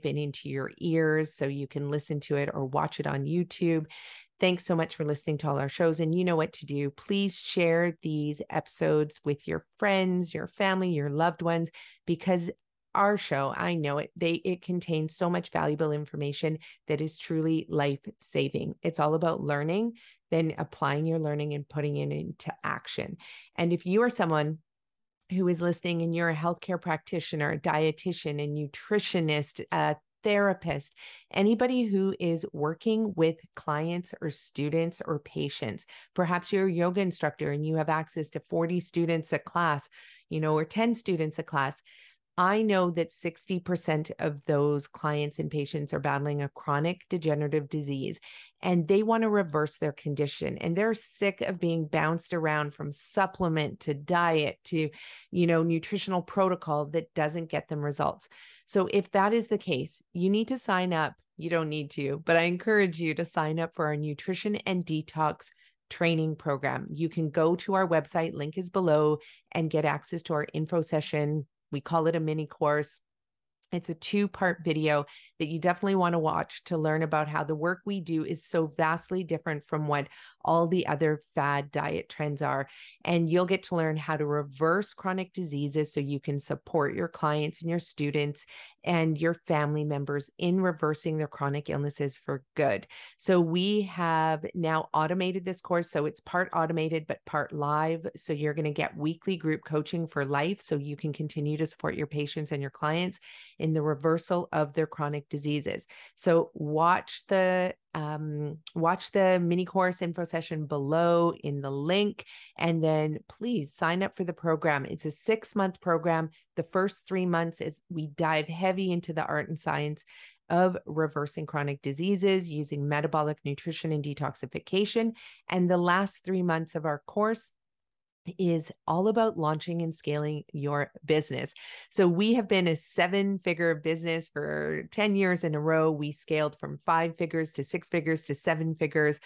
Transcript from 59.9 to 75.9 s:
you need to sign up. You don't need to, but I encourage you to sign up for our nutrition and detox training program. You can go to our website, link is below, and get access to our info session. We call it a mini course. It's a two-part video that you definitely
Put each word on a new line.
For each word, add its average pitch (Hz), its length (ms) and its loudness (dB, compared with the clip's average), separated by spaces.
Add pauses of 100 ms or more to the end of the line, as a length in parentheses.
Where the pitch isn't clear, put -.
you 180 160 2
need 214 200 2
to 262 100 -2
sign 180 340 0
up. 156 220 0 (220)
You 160 120 -8
don't 160 200 2
need 151 220 -4
to, 143 320 -4
but 165 140 4
I 165 60 6
encourage 180 560 2
you 160 160 0
to 170 100 -2
sign 156 340 -2
up 165 140 -2
for 160 140 0
our 151 100 0
nutrition 175 600 -4
and 180 280 -2
detox 156 600 -2 (420)
training 160 460 2
program. 135 580 -2
You 156 160 -2
can 160 220 -2
go 165 240 4
to 190 180 -2
our 190 140 4
website, 165 480 0
link 147 240 -4
is 175 100 -8
below, 151 480 4 (360)
and 160 180 0
get 156 140 2
access 151 380 -2
to 165 120 -2
our 147 180 0
info 160 280 0
session. 151 640 0 (220)
We 143 120 -4
call 160 260 2
it 165 80 4
a 165 60 0
mini 156 260 -2
course. 147 520 0 (720)
It's 175 160 -4
a 170 40 -4
two-part 190 720 0
video 151 420 2 (340)
that 156 100 -2
you 160 100 -4
definitely 180 360 2